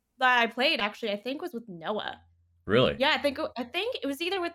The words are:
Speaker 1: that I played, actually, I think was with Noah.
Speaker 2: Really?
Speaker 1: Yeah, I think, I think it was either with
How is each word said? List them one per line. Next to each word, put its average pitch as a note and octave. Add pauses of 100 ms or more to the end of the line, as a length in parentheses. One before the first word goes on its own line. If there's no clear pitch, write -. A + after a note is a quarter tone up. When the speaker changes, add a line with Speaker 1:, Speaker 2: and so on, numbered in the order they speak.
(180)
Speaker 1:
that B3+
I A#3
played, C4
actually, G#3
I G#3
think C4
was F4+
with A#3
Noah. F3 (460)
Speaker 2:
Really? G2+
Speaker 1:
Yeah, C#4
I C4+
think, C#4+ (180)
I A#3+
think F#4+
it C#4
was C#4
either F#4
with E4+